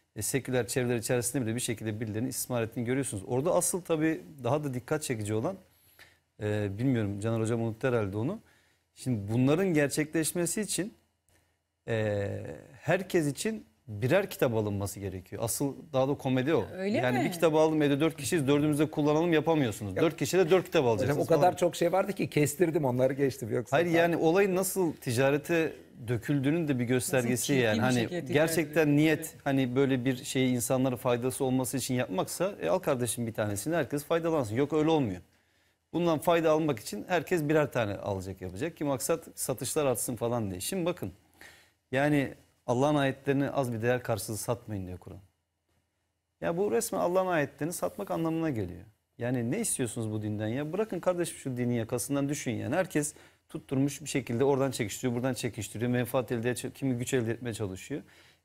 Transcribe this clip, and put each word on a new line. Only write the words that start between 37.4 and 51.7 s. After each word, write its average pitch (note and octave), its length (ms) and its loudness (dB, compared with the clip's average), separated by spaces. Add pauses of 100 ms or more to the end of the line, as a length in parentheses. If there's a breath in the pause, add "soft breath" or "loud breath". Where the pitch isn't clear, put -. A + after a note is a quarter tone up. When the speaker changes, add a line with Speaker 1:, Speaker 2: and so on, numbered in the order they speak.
Speaker 1:
birer D3+ 240 4
tane G#2 240 0
alacak, F#2+ 440 -6
yapacak F#2 360 -6
ki D#3+ 80 -6
maksat C#3+ 400 -2 (100)
satışlar C3+ 520 -2
artsın B2 300 0
falan A#2 340 -2
diye. F#2 100 -6
Şimdi F3+ 260 -2
bakın, C#3 260 -4 (800 loud breath)
yani C#3+ 420 2 (320)
Allah'ın C3+ 280 2
ayetlerini C#3 560 0
az B2 220 -2
bir A2 100 -6
değer B2 200 2
karşılığı A2 340 -4
satmayın G#2+ 500 -6
diyor F2+ 120 -10
Kur'an. F#2+ 220 -16 (1200)
Ya E3+ 160 -2
bu G#3 160 0
resmen A3 260 -2
Allah'ın F3 280 2
ayetlerini D#3+ 460 -2
satmak F#3+ 380 -6
anlamına E3 400 -2
geliyor. F2+ 340 -6 (340)
Yani A#2+ 320 -2
ne E3+ 100 -2
istiyorsunuz A2+ 520 -4
bu G#2+ 100 -4
dinden G#2+ 260 -4
ya? D3 240 -4
Bırakın G3 280 -4
kardeşim F3 380 -2
şu C3 180 -8
dinin A#2+ 180 0